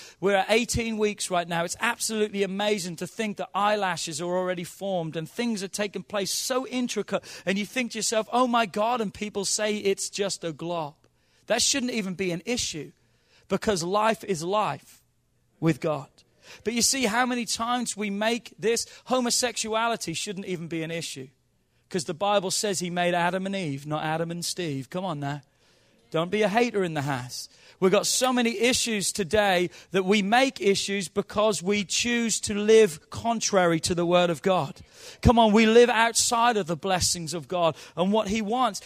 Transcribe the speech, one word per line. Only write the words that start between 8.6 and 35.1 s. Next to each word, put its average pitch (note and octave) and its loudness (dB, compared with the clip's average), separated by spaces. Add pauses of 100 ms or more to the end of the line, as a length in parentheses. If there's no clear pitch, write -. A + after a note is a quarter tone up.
God," A3 0
and G3 -4
people G3+ -6
say G#3+ -2
it's G3 -2
just F#3+ -4
a E3 -6
glob. E3 -6 (520)
That A#3 2
shouldn't B3 0
even F#3+ -2
be F3+ -2
an E3+ -4
issue E3+ -6 (560)
because F#3+ 0
life G#3 0
is E3 -4
life F3+ -4 (580)
with D#3 0
God. D3 -4 (560)
But A3+ -4
you A#3 0
see C4 2
how A#3 2
many A#3+ -2
times A#3 -4
we G#3 -4
make G#3+ -4
this, A3 -2 (180)
homosexuality A#3 -2
shouldn't G3 -8
even E3+ -6
be E3 -6
an D#3 -6
issue D3+ -10 (640)
'cause F3+ -4
the F3 -6
Bible G3+ 0
says G3 -2
he F3+ -4
made F3 0
Adam F3 0
and G3 -4
Eve, C#3+ -6
not D#3 -4
Adam D#3+ -2
and E3+ -8
Steve. C#3+ -6
Come F#3 -6
on D#3 -6
now. C#3+ -6 (640)
Don't E3 -2
be G#3 0
a G#3 2
hater A3 2
in E3 -2
the C#3+ -2
house. B2+ -6 (300)
We've F#3+ 4
got F#3+ 4
so B3+ 2
many A#3 0
issues A3+ 0
today F#3+ 2 (220)
that F#3+ 2
we G3+ 4
make B3 2
issues G3 0
because G#3 0
we G3+ 0
choose A#3 0
to G#3+ -4
live G#3 4
contrary F#3 2
to - -2
the E3+ 0
Word F3 4
of D3+ -6
God. F3 0 (400)